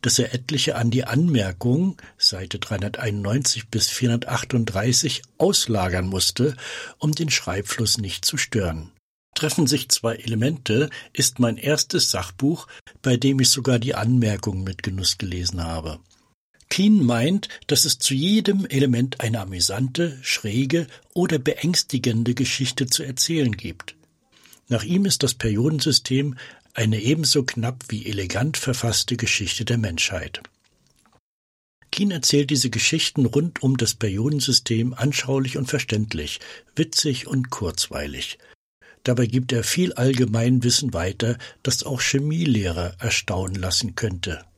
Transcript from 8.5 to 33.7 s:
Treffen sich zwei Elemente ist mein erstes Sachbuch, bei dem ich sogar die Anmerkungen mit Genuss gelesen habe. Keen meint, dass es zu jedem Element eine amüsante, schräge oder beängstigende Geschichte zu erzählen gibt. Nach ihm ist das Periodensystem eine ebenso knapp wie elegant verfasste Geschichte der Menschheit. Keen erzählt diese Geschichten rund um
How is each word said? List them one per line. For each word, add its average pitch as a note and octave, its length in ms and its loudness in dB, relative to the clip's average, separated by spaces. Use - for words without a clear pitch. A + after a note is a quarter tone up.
Treffen D#3 320 2
sich C#3+ 220 0
zwei A#2 260 2
Elemente A#2 720 2
ist - 240 0
mein A#2 200 4
erstes D3+ 520 0
Sachbuch, - 560 -2
bei B2+ 120 4
dem C3+ 240 4
ich B2+ 100 6
sogar B2+ 280 2
die A#2+ 160 -2
Anmerkungen G#2 680 2
mit F#2+ 180 -8
Genuss F#2 380 -2
gelesen F2+ 440 -4
habe. D#2+ 360 -6
Keen G3+ 360 6
meint, B2 420 2
dass C#3+ 180 4
es - 140 -2
zu - 160 0
jedem G3 500 4
Element C3 560 2
eine A2+ 200 -2
amüsante, B2+ 840 -2
schräge C3+ 640 0
oder F3 240 2
beängstigende B2+ 960 0
Geschichte B2+ 540 -2
zu - 160 -2
erzählen C3 520 0
gibt. - 400 -12
Nach A2+ 160 0
ihm F3+ 220 2
ist - 160 0
das C3 140 0
Periodensystem C3 1000 0
eine A2 220 0
ebenso D3 440 0
knapp A#2+ 440 -6
wie G#2+ 180 -6
elegant G2+ 520 -4
verfasste - 580 -2
Geschichte A2 480 -2
der A#2 140 0
Menschheit. F#2 640 -4
Keen G3+ 220 0
erzählt C#3+ 380 2
diese C3+ 200 2
Geschichten C#3+ 560 0
rund D3 380 0
um C3+ 140 4